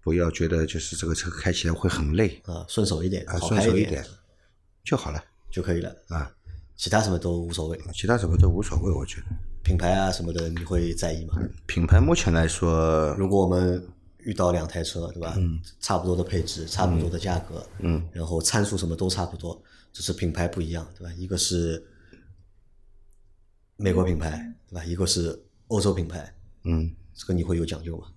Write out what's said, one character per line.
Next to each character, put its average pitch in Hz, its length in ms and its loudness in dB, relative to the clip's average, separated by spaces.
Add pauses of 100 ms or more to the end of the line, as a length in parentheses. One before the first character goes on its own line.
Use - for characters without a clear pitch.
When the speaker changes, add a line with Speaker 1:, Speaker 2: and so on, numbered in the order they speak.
Speaker 1:
不 80 100 2
要 85 160 4
觉 82 180 0
得 82 180 2
就 80 140 -4
是 80 160 -6
这 82 120 -4
个 82 80 0
车 85 160 -6
开 - 200 -2
起 87 160 0
来 82 60 2
会 90 160 0
很 73 240 0
累。 98 320 2
Speaker 2:
啊， 85 240 -8
顺 107 160 0
手 85 180 -2
一 92 60 0
点， 92 180 -4
Speaker 1:
啊， 87 120 -2
Speaker 2:
好 - 100 -4
开 110 60 2
一 - 20 4
点。 98 60 4
Speaker 1:
顺 113 80 4
手 185 60 4
一 - 80 4
点 - 200 -4 (800)
就 147 100 0
好 - 160 -4
了。 76 100 -6 (280)
Speaker 2:
就 90 140 -6
可 90 100 0
以 85 80 0
了。 - 120 -8 (160)
Speaker 1:
啊。 76 220 -4 (460)
Speaker 2:
其 - 120 -6
他 110 120 4
什 107 80 0
么 90 80 2
都 87 240 -2
无 85 100 -6
所 82 160 -4
谓。 80 120 -6 (140)
Speaker 1:
其 - 140 -6
他 120 100 4
什 101 120 0
么 87 80 4
都 87 120 10
无 87 120 2
所 - 180 -2
谓， 95 120 0
我 67 140 0
觉 - 160 -10
得。 - 40 -10 (380)
Speaker 2:
品 92 140 4
牌 87 140 2
啊 95 200 2
什 85 140 -4
么 85 80 -4
的， 85 160 -2
你 85 140 -4
会 87 320 0
在 82 180 -2
意 82 120 -6
吗？ 80 100 -4 (320)
Speaker 1:
品 85 180 0
牌 85 160 8
目 165 140 6
前 90 180 2
来 82 140 6
说， 80 680 4
Speaker 2:
如 95 140 2
果 98 100 4
我 90 80 6
们 90 400 2 (300)
遇 - 160 -6
到 87 180 2
两 82 160 0
台 85 160 -4
车， 85 300 -6
对 87 80 -10
吧？ 82 160 -4
Speaker 1:
嗯。 85 220 2 (200)
Speaker 2:
差 98 200 0
不 90 80 -2
多 90 80 2
的 87 80 0
配 85 180 0
置， 82 240 -6
差 92 220 0
不 85 120 4
多 85 80 0
的 85 120 -2
价 90 180 -2
格， 82 260 -8 (160)
Speaker 1:
嗯。 85 180 0
嗯。 82 140 -4
Speaker 2:
然 82 140 -6
后 82 160 -2
参 101 240 2
数 101 100 -4
什 85 120 -2
么 82 80 -2
都 92 120 -2
差 90 160 -2
不 82 140 -8
多， 82 240 -10 (320)
只 - 80 -14
是 - 100 -4
品 85 220 -2
牌 85 140 0
不 87 120 -4
一 82 120 -4
样， 82 160 -6 (100)
对 - 60 -16
吧？ 85 120 -12
一 90 120 -8
个 92 100 -2
是 85 480 0 (1900)
美 95 160 2
国 90 100 6
品 85 140 2
牌， 78 340 -4 (160)
对 - 80 -14
吧？ 82 80 -8
一 85 120 -4
个 92 100 0
是 85 340 0 (280)
欧 107 120 0
洲 101 140 4
品 85 140 -2
牌。 78 260 -12 (300)
Speaker 1:
嗯。 82 280 0 (220)
Speaker 2:
这 - 140 -16
个 92 80 0
你 85 80 2
会 87 140 0
有 85 60 0
讲 76 200 -6
究 82 140 -8
吗？ 82 200 -16